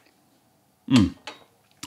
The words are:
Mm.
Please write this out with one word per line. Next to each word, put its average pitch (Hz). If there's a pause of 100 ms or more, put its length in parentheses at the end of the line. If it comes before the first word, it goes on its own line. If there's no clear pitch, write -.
(880)
Mm. 104 (720)